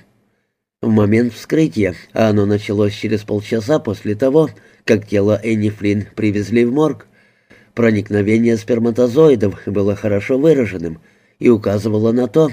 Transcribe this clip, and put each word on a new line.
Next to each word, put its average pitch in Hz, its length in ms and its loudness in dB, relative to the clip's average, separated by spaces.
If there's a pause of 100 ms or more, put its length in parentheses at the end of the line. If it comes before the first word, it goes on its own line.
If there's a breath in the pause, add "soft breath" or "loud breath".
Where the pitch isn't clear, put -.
(840)
В 117 60 -2
момент 110 460 2
вскрытия, 110 600 -2 (200)
а 110 160 2
оно 104 160 2
началось 104 480 -2
через 107 280 -4
полчаса 110 560 -2
после 104 360 -6
того, 135 340 2 (360 soft breath)
как 107 220 0
тело 104 380 0
Энни 110 240 0
Флинн 104 380 -2 (100)
привезли 104 480 0
в 120 80 0
морг, 143 340 -2 (680 soft breath)
проникновение 113 800 2
сперматозоидов 117 1080 2
было 101 280 0
хорошо 104 440 -2
выраженным 104 600 0 (400 soft breath)
и 123 120 2
указывало 107 640 0
на 123 160 0
то, 156 240 2